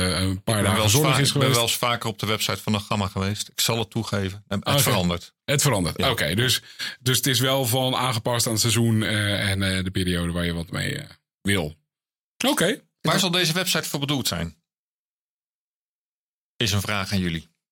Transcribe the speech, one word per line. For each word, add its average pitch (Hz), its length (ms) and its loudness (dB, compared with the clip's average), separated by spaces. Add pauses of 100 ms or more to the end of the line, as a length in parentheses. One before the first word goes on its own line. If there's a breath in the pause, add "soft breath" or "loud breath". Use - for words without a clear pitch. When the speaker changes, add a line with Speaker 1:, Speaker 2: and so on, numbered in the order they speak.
(200)
Speaker 1:
een - 0 -
paar 92 80 0
Speaker 2:
Ik 95 160 -4
ben 113 100 0
Speaker 1:
dagen 101 200 2
Speaker 2:
wel 107 80 2
eens 107 100 6
Speaker 1:
zonnig 135 220 4
Speaker 2:
va-, 131 60 4
Speaker 1:
is 139 60 4
Speaker 2:
ik - 60 2
ben - 100 0
Speaker 1:
geweest. 117 180 4
Speaker 2:
wel 117 80 0
eens - 100 0
vaker 120 300 0
op 104 100 -4
de - 80 -4
website 104 360 0
van 110 100 0
de 107 60 2
Gamma 104 280 -2
geweest. 98 420 -2
Ik - 120 -8
zal 117 180 0
het 110 120 -4
toegeven. 101 580 -4
Het 104 180 -4
Speaker 1:
Oké. 143 120 2
Speaker 2:
verandert. 87 560 0 (100)
Speaker 1:
Het 143 180 0
verandert. 95 360 0
Speaker 2:
Ja. 123 120 2
Speaker 1:
Oké, 90 240 0
dus, 117 280 0 (380 loud breath)
dus 123 160 0
het - 100 0
is 123 140 2
wel 135 240 0
van 127 320 0
aangepast 120 500 0
aan 120 60 0
het 107 80 0
seizoen, 113 420 2
eh, 104 480 0
en, 98 120 0
eh, 95 220 0
de 92 60 -6
periode 87 420 -2
waar 87 120 -2
je 85 100 -2
wat 82 160 -8
mee, 95 280 -4
eh, - 100 -12 (340)
wil. 90 340 -2 (720)
Oké. 247 340 2 (200)
Speaker 2:
Waar 175 180 2
zal 190 120 2
deze 175 220 2
website 175 360 -2
voor 151 120 -4
bedoeld 139 280 -2
zijn? 82 280 -4 (2000)
Is 110 160 0
een 101 80 0
vraag 101 320 -2
aan 101 80 2
jullie. 82 280 -2 (240)